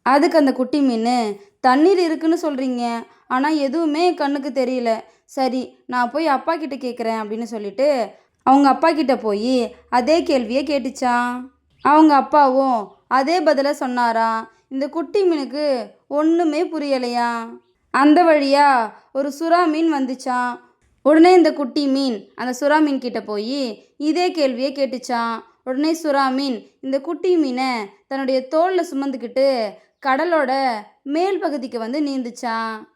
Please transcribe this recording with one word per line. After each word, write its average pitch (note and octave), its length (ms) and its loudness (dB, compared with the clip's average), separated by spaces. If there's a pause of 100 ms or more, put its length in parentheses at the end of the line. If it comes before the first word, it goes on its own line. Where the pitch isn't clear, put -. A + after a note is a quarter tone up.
அதுக்கு C#4+ 360 2
அந்த C#4 160 4
குட்டி B3+ 280 -2
மீன், A#3 560 0 (220)
"தண்ணீர் D4+ 400 4
இருக்குன்னு D#4+ 420 0
சொல்றீங்க, B3 720 -4 (160)
ஆனா C4 220 0
எதுவுமே D#4 640 0
கண்ணுக்கு C#4+ 360 -4
தெரியல. B3 460 -2 (300)
சரி, B3+ 600 -4
நான் B3 260 -2
போய் D#4 160 -2
அப்பா C#4+ 280 0
கிட்ட C#4+ 200 -8
கேக்குறேன்" A3+ 500 -6
அப்படின்னு A3 180 -8
சொல்லிட்டு A3+ 680 -2 (340)
அவங்க C#4 240 6
அப்பா C4+ 240 2
கிட்ட C4+ 260 0
போயி A3 580 -2 (140)
அதே B3+ 340 2
கேள்வியை C4 400 -2
கேட்டுச்சாம். B3 840 -4 (340)
அவங்க D4 340 6
அப்பாவும் C4+ 760 2 (160)
அதே D#4 340 0
பதிலை C#4+ 320 2
சொன்னாராம். A3+ 800 -2 (160)
இந்த C4+ 220 -6
குட்டி E4+ 340 -2
மீனுக்கு C#4 680 -2 (160)
ஒண்ணுமே D#4 560 0
புரியலையாம். A#3+ 960 -4 (320)
அந்த D4 320 6
வழியா C#4 680 4 (220)
ஒரு C#4 180 -4
சுறா E4 340 2
மீன் D#4+ 280 2
வந்துச்சாம். B3 680 -4 (440)
உடனே D#4+ 300 8
இந்த D#4 200 6
குட்டி C#4+ 340 -2
மீன் C4 480 -2
அந்த B3 180 -6
சுறா D4 260 2
மீன் C#4+ 200 2
கிட்ட A3+ 220 -6
போயி G#3+ 760 -6
இதே F4 340 0
கேள்வியை C4+ 400 -2
கேட்டுச்சாம். A#3+ 720 -4 (200)
உடனே C#4+ 300 -2
சுறா C#4 360 0
மீன் C4 380 -4 (140)
இந்த C4+ 200 -4
குட்டி F4 360 0
மீனை C4 360 -2 (340)
தன்னுடைய C4 480 -2
தோல்ல F4 360 0
சுமந்துக்கிட்டு C4 800 -2 (360)
கடலோட C4+ 680 0 (300)
மேல் E4+ 380 -2
பகுதிக்கு C4 400 -6
வந்து A#3+ 220 -4
நீந்துச்சாம். A#3 960 -6